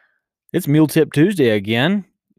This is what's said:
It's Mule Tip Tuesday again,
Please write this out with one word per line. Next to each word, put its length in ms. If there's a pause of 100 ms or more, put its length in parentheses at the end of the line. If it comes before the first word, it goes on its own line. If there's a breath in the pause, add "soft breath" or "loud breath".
(520 loud breath)
It's 160
Mule 180
Tip 240
Tuesday 400
again, 540 (340)